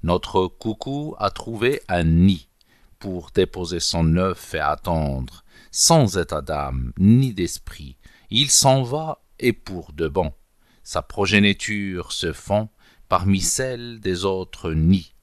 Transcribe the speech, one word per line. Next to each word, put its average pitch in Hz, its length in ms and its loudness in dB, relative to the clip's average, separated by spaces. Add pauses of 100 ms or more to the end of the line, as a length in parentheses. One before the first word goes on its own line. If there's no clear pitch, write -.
Notre 90 440 0
coucou 139 680 -8
a 101 140 -2
trouvé 117 560 -4
un 87 160 0
nid 82 440 4 (520)
pour 92 320 -10
déposer 90 480 0
son 82 380 0
œuf 92 360 -2
et 82 60 -4
attendre, 73 840 -4 (280)
sans 123 460 4
état 80 240 -4
d'âme 67 580 -6
ni 117 340 6
d'esprit. - 640 -8 (320)
Il 131 220 0
s'en 135 320 4
va 151 360 -6 (200)
et 120 140 2
pour 87 400 -10
de 80 140 -4
bon. 76 240 -2 (520)
Sa - 180 -6
progéniture 101 1080 0
se 82 200 -6
fond 104 380 -4 (400)
parmi 92 320 2
celle 120 580 -6
des 95 260 -2
autres 92 480 -4
nids. 82 500 2